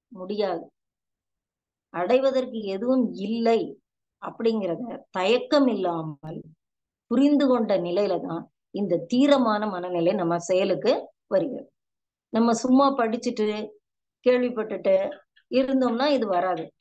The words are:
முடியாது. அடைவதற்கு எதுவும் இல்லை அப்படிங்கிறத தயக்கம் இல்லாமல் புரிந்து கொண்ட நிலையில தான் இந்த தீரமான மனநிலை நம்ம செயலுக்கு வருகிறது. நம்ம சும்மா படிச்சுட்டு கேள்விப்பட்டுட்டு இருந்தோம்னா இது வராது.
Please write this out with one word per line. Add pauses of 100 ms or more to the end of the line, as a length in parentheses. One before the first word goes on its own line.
(120)
முடியாது. (1300)
அடைவதற்கு (140)
எதுவும் (220)
இல்லை (600)
அப்படிங்கிறத (200)
தயக்கம்
இல்லாமல் (720)
புரிந்து
கொண்ட (120)
நிலையில (100)
தான் (360)
இந்த (120)
தீரமான (140)
மனநிலை
நம்ம (140)
செயலுக்கு (420)
வருகிறது. (640)
நம்ம (140)
சும்மா (120)
படிச்சுட்டு (800)
கேள்விப்பட்டுட்டு (640)
இருந்தோம்னா (100)
இது (100)
வராது. (160)